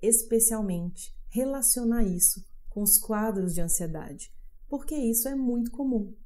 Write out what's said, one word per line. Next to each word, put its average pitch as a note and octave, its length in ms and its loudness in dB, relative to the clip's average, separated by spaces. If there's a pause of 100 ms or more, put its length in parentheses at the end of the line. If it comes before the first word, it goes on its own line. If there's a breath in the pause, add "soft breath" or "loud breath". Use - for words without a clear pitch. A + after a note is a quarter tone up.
especialmente G#3+ 1120 2 (140)
relacionar A#3+ 720 2
isso F3+ 400 2 (240)
com G#3 140 -4
os G3+ 160 6
quadros G#3 560 0
de F3 80 2
ansiedade, D#3+ 680 -4 (380)
porque C#4+ 260 -4
isso A#3 320 0
é C4+ 80 -4
muito A#3+ 360 0
comum. A#3 440 -2 (120)